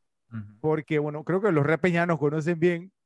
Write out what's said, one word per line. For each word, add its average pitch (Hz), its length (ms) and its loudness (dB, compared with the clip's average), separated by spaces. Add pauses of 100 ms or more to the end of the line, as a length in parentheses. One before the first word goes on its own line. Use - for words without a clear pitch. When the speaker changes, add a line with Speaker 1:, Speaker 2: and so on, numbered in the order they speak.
(320)
Speaker 1:
Ujú. 107 280 -12
Speaker 2:
porque, 156 400 -2
bueno, 151 240 -6
creo 180 160 0
que 208 120 0
los 147 140 4
repes 165 280 2
ya 170 140 2
nos 165 120 0
conocen 156 400 -2
bien, 175 320 0 (140)